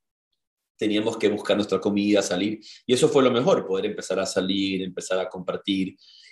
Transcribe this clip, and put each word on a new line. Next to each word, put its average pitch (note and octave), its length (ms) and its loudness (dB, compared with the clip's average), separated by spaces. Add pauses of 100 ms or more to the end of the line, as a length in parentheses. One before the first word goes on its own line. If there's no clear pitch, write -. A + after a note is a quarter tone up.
(800)
teníamos G#2+ 400 -2
que G#2 100 2
buscar G#2 300 0
nuestra G2+ 200 0
comida, G2+ 440 2
salir, G2+ 360 -2 (280)
y B2 80 4
eso D#3 120 4
fue C#3+ 160 6
lo B2+ 80 6
mejor, A#2+ 360 2
poder F#2+ 180 -2
empezar F#2+ 340 -4
a F#2+ 60 0
salir, F#2+ 580 -2
empezar F#2 360 -4
a F#2 100 -4
compartir, F#2 680 -4 (380)